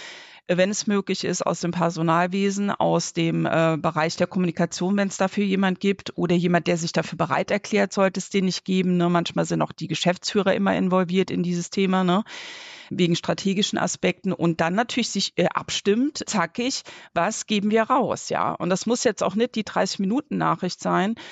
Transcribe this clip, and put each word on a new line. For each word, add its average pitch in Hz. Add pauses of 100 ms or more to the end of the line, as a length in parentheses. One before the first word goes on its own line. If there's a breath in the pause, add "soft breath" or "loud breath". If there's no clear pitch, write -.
(480 loud breath)
äh, 175
wenn 185
es -
möglich 196
ist, 180
aus -
dem 175
Personalwesen, 180
aus 170
dem, 165
äh, 160
Bereich 160
der 175
Kommunikation, 180
wenn's 196
dafür 196
jemand 190
gibt, -
oder 175
jemand, 175
der 175
sich 165
dafür 160
bereit -
erklärt, 202
sollte 190
es -
den 190
nicht 180
geben, 185
ne? 175
Manchmal 170
sind 165
auch 147
die -
Geschäftsführer 180
immer 190
involviert 185
in 180
dieses 175
Thema, 190
ne? 185 (640 loud breath)
Wegen 175
strategischen 185
Aspekten 185
und 165
dann 170
natürlich 240
sich, -
äh, 180
abstimmt, -
zackig, 220 (300 loud breath)
was 175
geben 208
wir 220
raus, 226
ja? 95
Und -
das 185
muss 233
jetzt 220
auch 180
nicht 233
die 220
dreißig-Minuten-Nachricht 185
sein, 180 (160 loud breath)